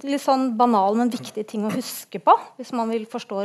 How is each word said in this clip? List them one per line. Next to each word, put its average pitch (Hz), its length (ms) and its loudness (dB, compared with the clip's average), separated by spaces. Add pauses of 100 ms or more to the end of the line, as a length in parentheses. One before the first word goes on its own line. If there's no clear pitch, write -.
litt 277 180 -2
sånn 262 340 0
banal, 214 380 4
men 233 160 2
viktig 214 340 -8
ting 208 220 -6
å 208 80 -2
huske - 480 -10
på 349 140 8 (200)
hvis 254 160 -14
man 226 160 -2
vil 226 160 -4
forstå 214 400 -8